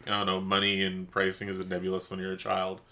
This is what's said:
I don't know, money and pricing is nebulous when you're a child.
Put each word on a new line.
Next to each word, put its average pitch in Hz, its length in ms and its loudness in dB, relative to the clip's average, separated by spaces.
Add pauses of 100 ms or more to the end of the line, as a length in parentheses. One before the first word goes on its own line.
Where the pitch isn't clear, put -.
I - 20 -8
don't 104 180 2
know, 92 140 2
money 98 420 4
and 92 260 -2
pricing 95 380 0
is 95 200 -4
nebulous 92 440 -2
when 95 80 -6
you're 95 140 -4
a 92 40 -6
child. 95 440 -2 (100)